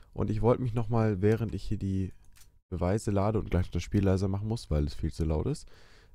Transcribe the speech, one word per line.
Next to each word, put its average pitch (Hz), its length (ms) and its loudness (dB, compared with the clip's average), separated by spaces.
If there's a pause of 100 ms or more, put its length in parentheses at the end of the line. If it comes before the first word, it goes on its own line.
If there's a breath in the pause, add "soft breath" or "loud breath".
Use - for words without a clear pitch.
(140 soft breath)
Und - 160 -2
ich 107 120 -2
wollte 117 200 4
mich 120 120 -2
nochmal, 110 480 2
während 107 320 2
ich 95 100 -6
hier - 140 -2
die 95 360 -2 (560)
Beweise 92 420 0
lade 101 280 2
und - 120 -4
gleich 90 200 2
das 87 120 -2
Spiel 101 220 2
leiser 95 240 2
machen 101 180 -4
muss, 113 240 -6
weil 73 140 2
es 73 80 -4
viel - 180 -4
zu 82 140 -2
laut 78 220 0
ist, - 220 -6 (460 soft breath)